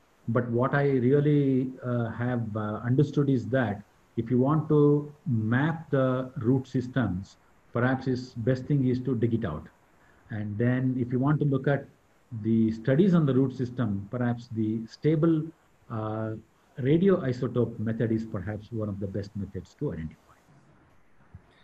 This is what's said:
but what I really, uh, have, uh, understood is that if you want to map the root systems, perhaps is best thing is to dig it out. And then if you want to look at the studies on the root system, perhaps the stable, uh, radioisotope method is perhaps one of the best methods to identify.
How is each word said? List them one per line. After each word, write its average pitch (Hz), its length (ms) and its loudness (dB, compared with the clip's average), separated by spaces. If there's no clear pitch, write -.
but 117 220 0
what 127 240 0
I 143 160 2
really, 139 640 4
uh, 120 280 -2
have, 120 340 -2
uh, 107 300 -4
understood 139 460 2
is 113 180 0
that 113 340 0
if 113 140 -4
you 123 80 2
want 147 300 2
to 147 420 4
map 123 640 0
the 127 480 0
root 127 280 2
systems, 107 720 -4
perhaps 127 360 0
is 123 300 -4
best 127 280 0
thing 135 220 2
is 123 120 0
to 135 140 -2
dig 113 180 0
it 110 120 0
out. 78 220 -6
And 104 280 -6
then 127 400 0
if 123 140 -4
you 127 60 2
want 143 220 2
to 151 60 0
look 135 220 0
at 139 180 0
the 113 300 4
studies 170 420 2
on 165 100 4
the 131 100 4
root 131 220 2
system, 104 540 -4
perhaps 120 420 -2
the 110 340 -2
stable, 156 560 2
uh, 110 420 -4
radioisotope 131 1000 2
method 113 340 0
is 113 120 0
perhaps 101 480 -8
one 107 160 -4
of 98 120 -6
the 101 60 -6
best 95 300 -6
methods 92 420 -10
to 143 140 -6
identify. 80 440 -12